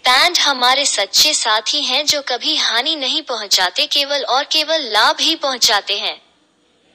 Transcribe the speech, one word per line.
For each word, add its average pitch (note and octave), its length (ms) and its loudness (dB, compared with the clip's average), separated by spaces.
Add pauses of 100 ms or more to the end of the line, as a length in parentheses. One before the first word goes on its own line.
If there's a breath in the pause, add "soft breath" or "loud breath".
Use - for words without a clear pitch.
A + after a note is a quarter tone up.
प्लांट D4 360 2
हमारे C4+ 460 2
सच्चे G3+ 480 0
साथी A3 480 0
हैं C4+ 240 -2
जो C#4+ 160 0
कभी C4+ 360 -4
हानि B3+ 380 0
नहीं C4+ 260 -4
पहुंचाते, A3 640 -2
केवल C#4+ 380 -2
और B3+ 180 2
केवल D4+ 480 -2
लाभ C4 300 2
ही D#4 140 2
पहुंचाते A3+ 640 -2
हैं। F#3 180 -6 (800)